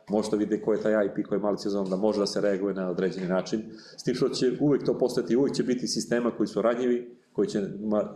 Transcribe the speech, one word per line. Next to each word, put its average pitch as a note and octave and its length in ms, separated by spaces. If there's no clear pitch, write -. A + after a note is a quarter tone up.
možete G#2+ 280
vidjeti G#2 280
ko A2+ 80
je G2+ 100
taj G#2+ 240
I - 80
P G#2 80
koji G#2 140
je - 60
maliciozan, G2+ 480
da F#2 60
može G#2 240
da G2 60
se G2 140
reaguje G2 340
na F#2 160
određeni F#2 380
način. F#2+ 340
S - 60
tim - 120
što C3 140
će B2+ 320
uvek C#3 240
to B2+ 140
postati, A#2+ 380
uvek C3+ 180
će B2+ 80
biti A#2+ 260
sistema A#2 480
koji G#2+ 100
su G2+ 160
ranjivi, A#2+ 540
koji G2+ 160
će, G#2+ 140
ma, G#2+ 360